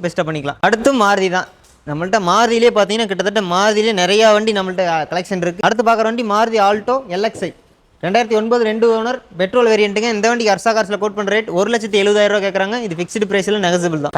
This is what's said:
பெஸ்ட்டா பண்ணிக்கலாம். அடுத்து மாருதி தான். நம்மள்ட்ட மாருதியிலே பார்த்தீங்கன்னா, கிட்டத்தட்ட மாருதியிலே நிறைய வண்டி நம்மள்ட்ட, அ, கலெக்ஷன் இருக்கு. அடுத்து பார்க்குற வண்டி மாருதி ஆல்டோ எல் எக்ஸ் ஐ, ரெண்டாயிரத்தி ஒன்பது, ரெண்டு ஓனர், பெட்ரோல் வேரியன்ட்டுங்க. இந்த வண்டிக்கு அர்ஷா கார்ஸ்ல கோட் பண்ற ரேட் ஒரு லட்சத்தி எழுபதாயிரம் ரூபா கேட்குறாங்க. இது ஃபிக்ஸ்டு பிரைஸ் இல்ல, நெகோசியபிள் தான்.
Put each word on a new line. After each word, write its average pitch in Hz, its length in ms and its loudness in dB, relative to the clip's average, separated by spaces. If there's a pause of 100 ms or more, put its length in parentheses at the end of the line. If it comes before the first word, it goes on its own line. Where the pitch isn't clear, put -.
பெஸ்ட்டா 175 240 -2
பண்ணிக்கலாம். 143 400 -6
அடுத்து 226 240 2 (100)
மாருதி 196 340 2
தான். 185 120 -4 (420)
நம்மள்ட்ட 180 280 -2 (120)
மாருதியிலே 226 480 4
பார்த்தீங்கன்னா, 208 320 0
கிட்டத்தட்ட 196 300 -2 (120)
மாருதியிலே 214 480 2
நிறைய 208 340 4
வண்டி 214 240 0
நம்மள்ட்ட, 185 240 -2 (120)
அ, 160 40 0 (140)
கலெக்ஷன் 180 340 -4
இருக்கு. 175 200 -2
அடுத்து 220 220 0
பார்க்குற 226 220 2
வண்டி 233 140 -4 (100)
மாருதி 220 240 2 (100)
ஆல்டோ 214 280 0 (200)
எல் 208 120 -2
எக்ஸ் 208 200 -10
ஐ, - 20 -12 (560)
ரெண்டாயிரத்தி 220 340 0
ஒன்பது, 233 300 0
ரெண்டு 220 160 0 (100)
ஓனர், 240 220 -4 (220)
பெட்ரோல் 226 320 2
வேரியன்ட்டுங்க. 214 440 0
இந்த 208 160 0
வண்டிக்கு 233 220 2
அர்ஷா 220 220 0
கார்ஸ்ல 208 280 -2
கோட் 208 140 -4
பண்ற 202 180 -2
ரேட் 214 140 -4 (100)
ஒரு 208 140 0
லட்சத்தி 214 280 -2
எழுபதாயிரம் 208 340 2
ரூபா 196 100 -2
கேட்குறாங்க. 190 400 -2
இது 170 140 -8
ஃபிக்ஸ்டு 202 320 -4
பிரைஸ் 196 200 0
இல்ல, 214 140 0
நெகோசியபிள் 170 400 0
தான். 147 120 -6